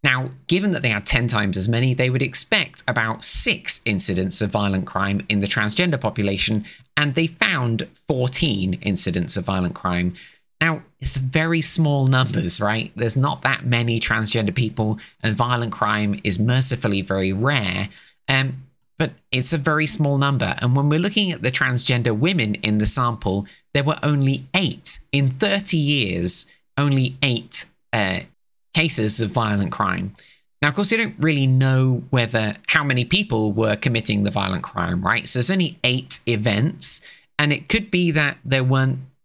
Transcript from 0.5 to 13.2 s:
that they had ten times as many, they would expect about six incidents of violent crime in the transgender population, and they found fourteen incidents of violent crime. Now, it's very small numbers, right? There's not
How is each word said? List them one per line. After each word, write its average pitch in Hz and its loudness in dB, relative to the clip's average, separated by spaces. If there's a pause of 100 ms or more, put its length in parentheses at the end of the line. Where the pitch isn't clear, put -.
that 127 -2
they 127 0
had 101 -2
ten 120 0
times 101 0
as 98 0
many, 123 2
they 127 0
would 127 0
expect - -2
about 113 -2
six - 2
incidents 95 2
of 101 0
violent 98 0
crime 98 -2
in 101 0
the 98 0
transgender 123 -2
population, 104 -2 (320)
and 147 -2
they 165 0
found 135 -2 (220)
fourteen 127 0
incidents 92 0
of 87 -6
violent 92 -2
crime. 90 -2 (440)
Now, 160 -2 (160)
it's 127 0
very 160 0
small 143 2
numbers, 127 2
right? 107 -2
There's 113 -2
not 135 -2